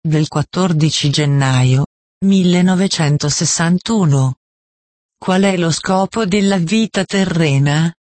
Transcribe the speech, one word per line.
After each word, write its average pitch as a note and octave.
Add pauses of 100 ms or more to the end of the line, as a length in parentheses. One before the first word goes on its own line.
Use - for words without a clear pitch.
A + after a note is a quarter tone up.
Del D#3
quattordici D#3
gennaio, C#3 (400)
millenovecentosessantuno. F3 (840)
Qual F#3+
è G3
lo E3+
scopo F#3+
della G3
vita F#3+
terrena? D#3+ (120)